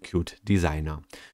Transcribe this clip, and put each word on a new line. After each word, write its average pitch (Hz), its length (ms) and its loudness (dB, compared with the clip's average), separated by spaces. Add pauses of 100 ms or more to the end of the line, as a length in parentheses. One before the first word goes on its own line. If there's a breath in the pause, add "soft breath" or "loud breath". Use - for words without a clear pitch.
Qt - 400 -4
Designer. 78 600 0 (300 loud breath)